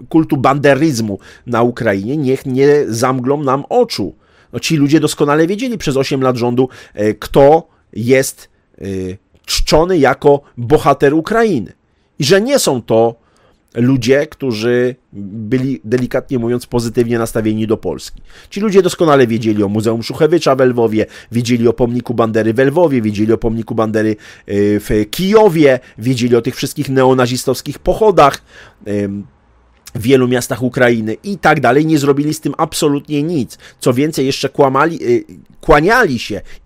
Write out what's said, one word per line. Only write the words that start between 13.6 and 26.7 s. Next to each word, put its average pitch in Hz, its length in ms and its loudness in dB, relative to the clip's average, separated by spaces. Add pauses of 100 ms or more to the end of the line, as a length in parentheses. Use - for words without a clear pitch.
ludzie, 131 520 2
którzy 123 680 -2 (160)
byli, 110 720 -6
delikatnie 123 540 -4
mówiąc, 120 280 -4
pozytywnie 117 520 -2
nastawieni 110 480 -2
do 107 100 0
Polski. - 460 -10 (280)
Ci 202 100 -8
ludzie 196 220 2
doskonale 156 440 2
wiedzieli 110 360 -2
o 98 60 0
Muzeum 110 340 -2
Szuchewycza 156 520 0
we 131 120 2
Lwowie, 113 400 0 (260)
wiedzieli 117 360 0
o 113 40 2
pomniku 120 420 -2
Bandery 113 400 0
we 131 100 2
Lwowie, 139 380 2
wiedzieli 107 300 0
o 110 60 0
pomniku 113 360 -4
Bandery, 110 360 -2
e, 104 60 -4 (400)
w 104 340 0 (200)
Kijowie, 170 720 2 (180)
wiedzieli 120 380 0
o 113 60 2
tych 127 140 -6
wszystkich 135 320 -8